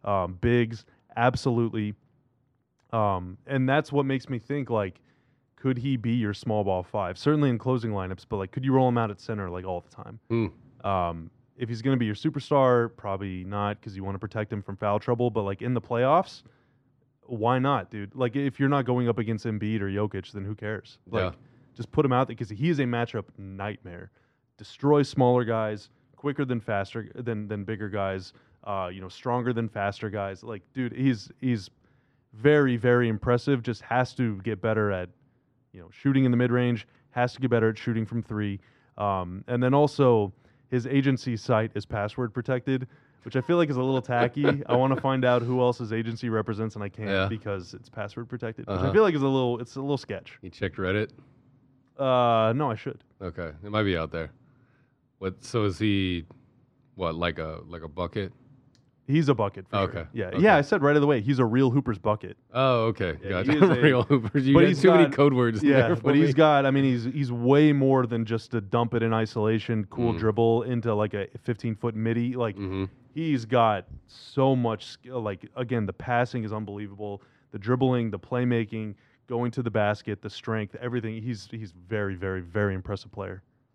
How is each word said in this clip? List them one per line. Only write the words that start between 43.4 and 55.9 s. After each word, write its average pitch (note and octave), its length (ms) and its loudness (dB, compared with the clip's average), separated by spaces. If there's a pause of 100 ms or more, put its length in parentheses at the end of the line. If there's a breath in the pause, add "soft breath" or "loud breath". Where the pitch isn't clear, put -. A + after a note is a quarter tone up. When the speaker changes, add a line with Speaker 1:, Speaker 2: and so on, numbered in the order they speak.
Speaker 1:
feel E3+ 160 2
like E3+ 140 4
is C3 60 -2
a B2+ 60 0
little C3 200 0
tacky. B2+ 420 0
Speaker 2:
<laughs> C#3+ 220 2
Speaker 1:
I B2 100 2
wanna C3 240 4
find C3 240 0
out B2 180 4
who B2 180 0
else B2 180 2
his A2+ 140 -6
agency A2+ 380 -4
represents, A2 460 -2
and G#2 80 -8
I G2 40 -6
can't G#2 220 -8
Speaker 2:
Yeah. F#2+ 180 2
Speaker 1:
because G2+ 460 -8
it's A2 160 -20
password A2+ 380 -10
protected, A#2 380 -10
which F#2+ 120 -2
I F2 60 0
Speaker 2:
Uh-huh. C3+ 80 0
Speaker 1:
feel G#3+ 100 6
like F#3+ 120 4
is C#3 80 0
a C#3 60 2
little, B2+ 300 0
it's A#2+ 180 -12
a C3+ 40 -8
little C#3 180 -2
sketch. - 440 -12
Speaker 2:
You F#2+ 80 -14
checked - 260 -6
Reddit? G2+ 340 0 (880)
Speaker 1:
Uh, A#2+ 580 4
no, C#3+ 140 0
I G#2+ 60 -4
should. - 280 -12 (160)
Speaker 2:
Okay, F2 320 -8 (100)
it G#2 80 -12
might G#2+ 140 2
be F#2+ 120 2
out D#2+ 140 -2
there. D#2+ 200 -8 (880 soft breath)
What? F#2+ 260 -6
So A2 200 -2
is F#2 140 0
he, F#2+ 480 0 (720)